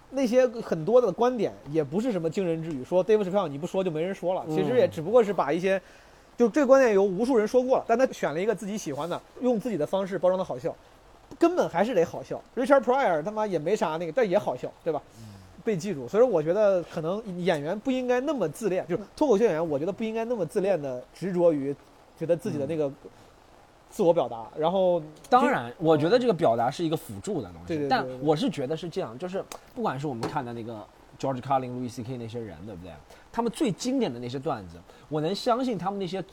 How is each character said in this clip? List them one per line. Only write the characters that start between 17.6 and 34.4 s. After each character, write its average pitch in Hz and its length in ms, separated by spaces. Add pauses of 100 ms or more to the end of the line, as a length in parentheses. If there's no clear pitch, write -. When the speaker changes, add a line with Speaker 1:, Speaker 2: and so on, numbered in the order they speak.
Speaker 1:
不 269 100
应 254 160
该 247 140
那 294 140
么 202 120
自 202 220
恋， 170 180
就 170 80
是 208 80 (140)
脱 302 100
口 214 120
秀 233 60
演 190 100
员， 160 160
我 139 80
觉 156 80
得 202 60
不 220 120
应 220 80
该 226 140
那 240 100
么 190 80
自 180 160
恋 185 200
的 127 220 (120)
执 185 180
着 175 180
于 139 240 (440)
觉 165 80
得 165 100
自 214 140
己 151 80
的 135 80
那 165 100
个 151 100
Speaker 2:
嗯。 139 80 (960)
Speaker 1:
自 214 140
我 160 100
表 143 140
达， 113 180 (100)
然 156 140
后 180 320 (260)
Speaker 2:
当 185 220
然， 131 260
我 160 220
觉 151 100
得 226 80
这 254 80
个 233 80
表 147 240
达 120 140
是 175 140
一 160 40
个 156 80
辅 101 220
助 175 240
的 92 60
东 85 140
西。 - 40
Speaker 1:
对， 165 120
对， 143 100
对， 254 100
对， - 80
对。 127 120
Speaker 2:
但 143 60
我 156 120
是 240 120
觉 147 160
得 151 120
是 165 120
这 180 120
样， 123 180
就 180 100
是 185 160 (300)
不 247 80
管 147 160
是 147 80
我 139 80
们 113 160
看 147 140
的 120 80
那 117 100
个 107 240 (320)
George 135 220
Carlin、 131 320
Louis 123 180
C 113 140
K 131 120
那 117 120
些 113 100
人， 104 260
对 104 120
不 85 80
对？ 87 80 (400)
他 233 100
们 233 80
最 240 220
经 254 260
典 190 160
的 120 60
那 123 80
些 135 100
段 131 300